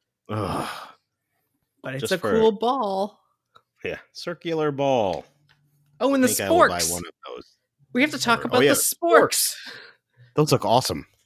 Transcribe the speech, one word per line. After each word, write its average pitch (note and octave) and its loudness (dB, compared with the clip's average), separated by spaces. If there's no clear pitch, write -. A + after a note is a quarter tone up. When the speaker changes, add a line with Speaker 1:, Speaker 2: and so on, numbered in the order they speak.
Speaker 1:
Ugh. F#2 -4
Speaker 2:
But C3+ -10
it's C3+ -8
Speaker 1:
Just - -4
Speaker 2:
a F#3 -2
Speaker 1:
for G3 -4
Speaker 2:
cool A3 4
ball. G#3 -4
Speaker 1:
Yeah, E2+ -8
circular D#3+ -4
ball. B2+ 0
Speaker 2:
Oh, C4 2
and C4 2
the B3+ 4
Speaker 1:
I - -2
think - -2
I G3+ 2
will E4+ 6
buy F2 -2
Speaker 2:
sporks. E2 -2
Speaker 1:
one F2 -6
of - -18
those. B1 -14
Speaker 2:
We B3 0
have D4+ 0
to C#4 -10
talk A3+ 0
Speaker 1:
Ever. - -6
Speaker 2:
about B3 2
Speaker 1:
Oh, - 4
yeah, C#4 6
Speaker 2:
the B3+ 6
Speaker 1:
the - 0
sporks. - 4
Speaker 2:
sporks. - -
Speaker 1:
Those D3+ 2
look - 2
awesome. G#2 0